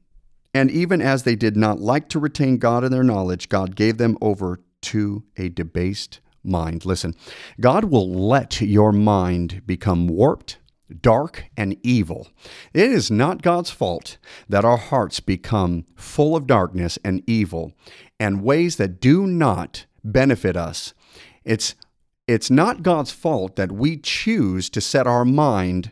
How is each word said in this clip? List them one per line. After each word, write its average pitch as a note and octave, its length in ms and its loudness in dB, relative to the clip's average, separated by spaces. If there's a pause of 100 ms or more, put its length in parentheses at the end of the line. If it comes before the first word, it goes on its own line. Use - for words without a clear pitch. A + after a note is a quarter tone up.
(520)
and C3+ 180 2
even E3+ 300 0
as C3+ 220 0
they A#2+ 140 2
did G#2+ 200 0
not G#2+ 240 2
like C3 300 -2
to - 80 -4
retain C#3+ 400 0
God A#2+ 260 2
in C3 80 0
their B2+ 100 0
knowledge, F#2+ 460 0
God F#2+ 280 -2
gave A2 200 2
them A#2 240 0
over F#2+ 400 -2 (220)
to G#2 420 -4 (140)
a F#2 100 -4
debased F2+ 720 -6 (240)
mind." E2 400 -4
Listen, F2 300 -4 (440)
God C3+ 260 2
will A#2 260 2
let G#2+ 500 0
your G#2 320 4
mind F#2 760 0
become F2+ 400 0
warped, F#2+ 520 0 (420)
dark, B2 440 2 (120)
and G2 260 -4
evil. G#2 460 0 (440)
It G#3+ 180 4
is F#3 200 0
not D3 320 0
God's F3 300 0
fault - 460 -6 (300)
that G2+ 160 2
our A#2+ 120 6
hearts A2 420 -2
become F2+ 680 -2 (120)
full D3+ 400 0
of C#3+ 100 -4
darkness F2+ 580 0
and G2 220 -4
evil E2+ 460 -2 (480)
and G2+ 240 -2
ways D#3+ 320 0
that F#2 240 -4
do E3+ 260 4
not C3 600 -2 (180)
benefit A2 520 2
us. D#2+ 380 -8 (500)
It's, - 300 -4 (540)
it's A2+ 240 0
not F3 320 2
God's D#3 260 0
fault G2+ 460 -4
that F#2+ 160 -2
we C#3 240 -2
choose A#2 760 -2
to G#2+ 100 -4
set B2+ 280 0
our A#2+ 160 2
mind G#2+ 680 0